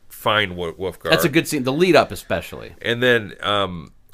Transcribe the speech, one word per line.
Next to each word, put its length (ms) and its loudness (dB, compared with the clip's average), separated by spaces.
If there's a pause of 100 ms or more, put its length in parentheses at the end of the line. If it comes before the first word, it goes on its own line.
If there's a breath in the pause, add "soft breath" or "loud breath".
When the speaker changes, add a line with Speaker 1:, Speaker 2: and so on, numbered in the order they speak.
Speaker 1:
find 480 0
Wo-, 180 -6
Wolfgar. 360 -6
Speaker 2:
That's 140 4
a 40 2
good 200 0
scene. 160 -4
The 80 0
lead 240 4
up 160 4
especially. 680 -8
Speaker 1:
And 200 -2
then, 380 2
um, 520 -2 (220)